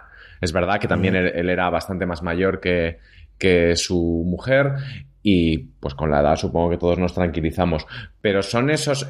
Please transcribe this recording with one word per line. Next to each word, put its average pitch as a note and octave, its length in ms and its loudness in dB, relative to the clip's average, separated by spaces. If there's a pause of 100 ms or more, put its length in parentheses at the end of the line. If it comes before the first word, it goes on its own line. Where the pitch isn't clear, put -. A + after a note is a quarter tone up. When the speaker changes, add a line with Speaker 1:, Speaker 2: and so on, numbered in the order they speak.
(420)
Speaker 1:
Es F2 100 -2
verdad F2+ 280 0
que - 80 -2
también F2+ 280 2
Speaker 2:
Ujú. F#2 100 2
Speaker 1:
él, F2 100 0
él F2 140 0
era F2+ 200 0
bastante F2 380 -4
más E2+ 160 -6
mayor F#2 360 0
que, F2 380 0 (400)
que F2 380 4
su E2+ 500 0
mujer C3+ 480 0 (480)
y, E2 380 4 (200)
pues, C#2+ 140 -8
con D#2 160 -2
la D2 120 4
edad D2+ 160 4
supongo E2+ 340 0
que F2 80 -2
todos F2 180 2
nos F2+ 160 -2
tranquilizamos. E2 720 -2 (360)
Pero G2 200 0
son B2 300 -2
esos, C#3+ 380 -2